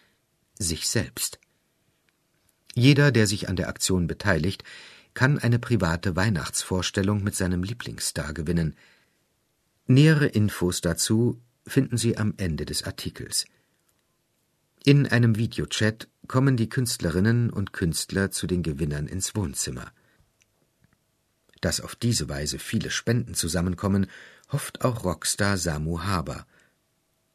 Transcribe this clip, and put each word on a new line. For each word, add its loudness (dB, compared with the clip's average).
sich -4
selbst. -4
Jeder, 6
der 4
sich -2
an -2
der -2
Aktion 0
beteiligt, 0
kann 2
eine 2
private 0
Weihnachtsvorstellung 0
mit -2
seinem 0
Lieblingsstar -6
gewinnen. 0
Nähere 8
Infos 0
dazu 0
finden 0
Sie 0
am 0
Ende -4
des -6
Artikels. -8
In 6
einem 4
Videochat -2
kommen 2
die 0
Künstlerinnen 0
und -4
Künstler -2
zu -6
den 0
Gewinnern -4
ins -6
Wohnzimmer. -6
Dass -2
auf -12
diese -2
Weise -6
viele -4
Spenden -2
zusammenkommen, 0
hofft -6
auch 0
Rockstar 0
Samu -2
Haber. -4